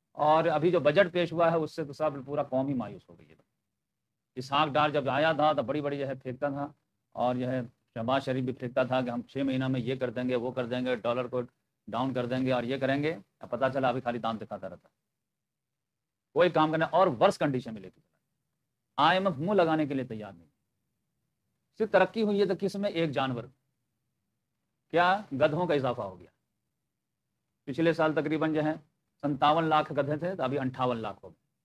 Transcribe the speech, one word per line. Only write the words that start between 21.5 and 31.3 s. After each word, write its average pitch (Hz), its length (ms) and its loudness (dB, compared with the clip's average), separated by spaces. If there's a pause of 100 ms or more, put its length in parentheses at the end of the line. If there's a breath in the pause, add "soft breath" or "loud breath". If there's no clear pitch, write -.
सिर्फ 214 120 -2
तरक्की 190 300 4
हुई 208 160 2
है 202 80 4
तो 190 100 0
किस 196 200 -4
में, 202 140 -2
एक 165 200 0
जानवर, 127 400 -4 (1400)
क्या 180 420 2
गधों 131 320 2
का 156 80 2
इजाफा 123 300 -2
हो 92 120 -12
गया। 87 140 -20 (1400)
पिछले 165 260 2
साल 156 200 2
तकरीबन 156 400 0
जो 151 80 2
है 151 140 0 (460)
सत्तावन 147 440 2
लाख 151 260 2
गधे 143 260 0
थे, 175 180 -4
तो 160 60 -4
अभी 131 160 -2
अंठावन 127 400 -2
लाख 107 240 -8
हो 98 60 -18
गए। 82 80 -20 (280)